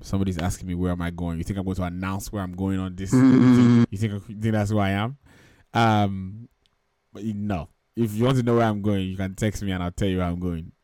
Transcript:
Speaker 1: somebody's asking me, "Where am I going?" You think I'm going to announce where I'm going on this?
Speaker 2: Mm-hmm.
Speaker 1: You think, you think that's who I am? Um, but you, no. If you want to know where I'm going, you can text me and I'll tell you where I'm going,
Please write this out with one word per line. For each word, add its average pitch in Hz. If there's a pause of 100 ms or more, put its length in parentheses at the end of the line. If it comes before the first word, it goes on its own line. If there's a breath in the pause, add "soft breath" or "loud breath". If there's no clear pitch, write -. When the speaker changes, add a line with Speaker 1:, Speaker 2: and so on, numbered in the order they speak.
Speaker 1:
somebody's 95
asking 92
me, 90
"Where 90
am 87
I 85
going?" 85
You 85
think 98
I'm 95
going 95
to 92
announce 90
where 101
I'm 92
going 95
on 92
this? 95
Speaker 2:
Mm-hmm. 127
Speaker 1:
You 98
think, 104 (140)
you 107
think 110
that's 104
who 107
I 98
am? 110 (560 soft breath)
Um, 104 (640)
but 98
you, 110
no. 101 (260)
If 113
you 110
want 131
to 123
know 117
where 113
I'm 104
going, 98
you 95
can 95
text 107
me 98
and 92
I'll 90
tell 101
you 92
where 90
I'm 87
going, 87 (100)